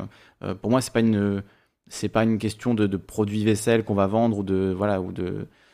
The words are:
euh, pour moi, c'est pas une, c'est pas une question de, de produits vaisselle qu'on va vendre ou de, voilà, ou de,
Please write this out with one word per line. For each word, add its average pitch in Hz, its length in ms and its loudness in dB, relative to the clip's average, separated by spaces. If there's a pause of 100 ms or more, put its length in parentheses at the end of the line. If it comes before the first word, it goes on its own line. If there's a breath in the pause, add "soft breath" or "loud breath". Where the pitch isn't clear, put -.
(440 soft breath)
euh, 98 120 -6
pour 104 160 -4
moi, 127 100 4
c'est - 120 -8
pas 117 80 4
une, 101 420 2 (460 soft breath)
c'est - 200 -6
pas 113 140 2
une 113 140 2
question 107 360 -2
de, 107 140 2
de 98 100 -2
produits 104 460 -2
vaisselle 110 400 2
qu'on 107 120 -2
va 98 120 4
vendre 110 300 2
ou 101 60 -4
de, 95 320 0
voilà, 98 260 0
ou 90 100 -6
de, 92 360 -6 (260 soft breath)